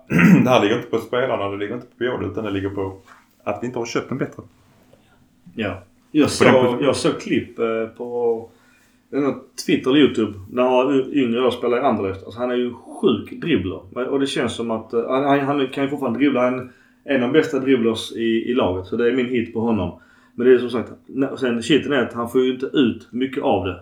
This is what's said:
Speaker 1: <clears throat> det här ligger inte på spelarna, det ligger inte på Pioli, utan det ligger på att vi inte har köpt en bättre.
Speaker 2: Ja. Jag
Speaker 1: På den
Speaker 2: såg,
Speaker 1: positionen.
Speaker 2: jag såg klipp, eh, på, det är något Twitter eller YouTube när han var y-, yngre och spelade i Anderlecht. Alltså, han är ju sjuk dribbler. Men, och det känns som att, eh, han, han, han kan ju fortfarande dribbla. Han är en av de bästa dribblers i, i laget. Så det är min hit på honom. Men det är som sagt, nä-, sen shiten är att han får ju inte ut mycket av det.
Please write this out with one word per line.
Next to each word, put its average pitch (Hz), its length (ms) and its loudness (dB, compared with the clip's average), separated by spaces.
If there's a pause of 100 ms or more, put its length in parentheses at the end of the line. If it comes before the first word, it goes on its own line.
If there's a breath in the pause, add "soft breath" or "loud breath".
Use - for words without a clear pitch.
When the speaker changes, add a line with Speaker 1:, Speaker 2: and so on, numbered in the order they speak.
Speaker 1:
<clears throat> 170 420 6
det 123 60 2
här 120 120 6
ligger 107 160 2
inte 120 120 -6
på - 80 -2
spelarna, 113 520 -2
det 101 80 -8
ligger 104 180 -6
inte 123 120 -14
på - 100 -20
Pioli, 117 300 -4
utan 104 160 -6
det 104 80 -4
ligger 98 180 -2
på 98 240 -6 (500 soft breath)
att 104 180 -4
vi 120 60 -6
inte 123 120 -6
har 117 60 -4
köpt - 260 -6
en 131 60 -6
bättre. - 260 -8 (1120 soft breath)
Speaker 2:
Ja. 98 260 -6 (300)
Jag 147 160 4 (120)
Speaker 1:
På - 40 4
den 127 100 8
Speaker 2:
såg, - 80 -
Speaker 1:
positionen. 123 240 0
Speaker 2:
jag 127 100 4
såg - 240 -2
klipp, - 400 -4
eh, 113 260 -2 (120)
på, 120 520 -2 (600 soft breath)
det 135 80 -4
är 139 40 0
något - 340 -4 (100)
Twitter 135 260 2
eller 147 80 6
YouTube 113 340 4 (180)
när 123 120 0
han 127 80 4
var 131 220 4
y-, 135 300 2
yngre 120 220 0
och 117 80 4
spelade 120 280 0
i 143 40 -2
Anderlecht. 98 400 -2
Alltså, 107 140 -16
han 123 120 -2
är 123 40 -2
ju 123 180 -2
sjuk - 580 -2 (100)
dribbler. 95 380 -2 (120)
Men, 127 160 -6
och 139 120 -2
det 135 80 0
känns 131 280 -4
som 117 160 -6
att, 110 220 -6
eh, 117 160 -2
han, 135 140 0
han, 143 160 2
han 139 280 -2
kan 139 160 -4
ju 135 60 -2
fortfarande 127 300 -4
dribbla. 127 220 2
Han 127 300 -2 (320 loud breath)
är 139 120 -2
en 123 80 2
av 131 100 0
de 156 60 8
bästa 139 200 0
dribblers 117 520 0
i, 113 400 0
i - 20 2
laget. 92 340 0
Så - 80 -6
det 120 120 2
är 123 80 2
min 127 140 2
hit 117 240 -2
på 113 60 -4
honom. 104 400 -2 (360 soft breath)
Men 120 120 2
det 131 60 10
är 120 40 8
som 117 120 -2
sagt, 110 220 -6 (140)
nä-, - 320 -4
sen 120 240 -2
shiten 139 320 2
är 131 100 2
att - 100 -6
han 117 160 -6
får 127 120 2
ju 127 120 0
inte 127 120 -6
ut 120 460 0
mycket 135 320 -4
av 98 220 0
det. 90 160 -6